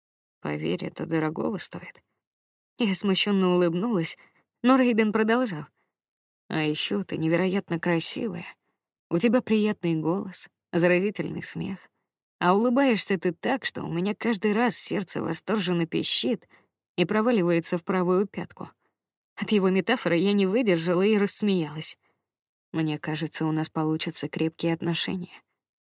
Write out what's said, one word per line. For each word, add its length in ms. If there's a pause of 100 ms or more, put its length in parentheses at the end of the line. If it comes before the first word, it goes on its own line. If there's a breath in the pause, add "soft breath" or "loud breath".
(420)
Поверь, 420
это 220
дорогого 540
стоит". 440 (760)
Я 160
смущенно 640
улыбнулась, 600 (460 soft breath)
но 120
Рейден 380
продолжал. 520 (840)
"А 120
еще 440
ты 100
невероятно 640
красивая. 720 (560)
У 80
тебя 240
приятный 540
голос, 540 (240)
заразительный 680
смех. 360 (640)
А 120
улыбаешься 600
ты 140
так, 320
что 200
у 100
меня 200
каждый 380
раз 240
сердце 460
восторженно 640
пищит 600 (520 soft breath)
и 80
проваливается 720
в 80
правую 420
пятку". 420 (640)
От 180
его 160
метафоры 480
я 160
не 120
выдержала 580
и 140
рассмеялась. 800 (760)
"Мне 260
кажется, 460
у 80
нас 160
получатся 580
крепкие 460
отношения. 680 (580)